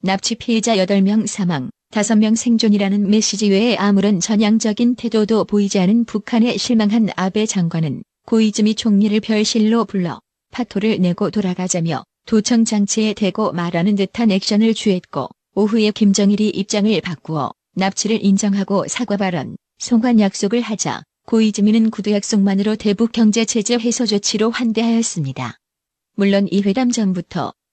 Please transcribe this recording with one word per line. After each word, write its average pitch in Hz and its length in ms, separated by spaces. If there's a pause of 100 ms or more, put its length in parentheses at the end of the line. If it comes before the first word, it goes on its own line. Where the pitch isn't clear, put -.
납치 196 320
피해자 226 440
여덟 196 240
명 202 240
사망, 175 420 (220)
다섯 214 260
명 220 180
생존이라는 208 760
메시지 208 400
외에 208 260
아무런 202 440
전향적인 220 760
태도도 214 480
보이지 202 360
않은 220 260
북한에 220 500
실망한 220 600
아베 190 280
장관은 165 580 (240)
코이즈미 214 500
총리를 208 440
별실로 220 640
불러 180 340 (320)
파토를 214 500
내고 180 300
돌아가자며 180 760 (220)
도청 226 380
장치에 214 480
대고 202 400
말하는 175 440
듯한 202 340
액션을 208 420
취했고, 180 560 (280)
오후에 214 340
김정일이 208 580
입장을 202 540
바꾸어 156 500 (220)
납치를 196 500
인정하고 196 640
사과 202 300
발언, 175 380 (220)
송환 233 420
약속을 208 420
하자 190 400 (240)
코이즈미는 220 640
구두 208 220
약속만으로 202 640
대북 214 360
경제 220 320
제재 226 340
해소 233 280
조치로 208 440
환대하였습니다. 226 1040 (600)
물론 196 340
이 196 120
회담 240 280
전부터 185 600 (200)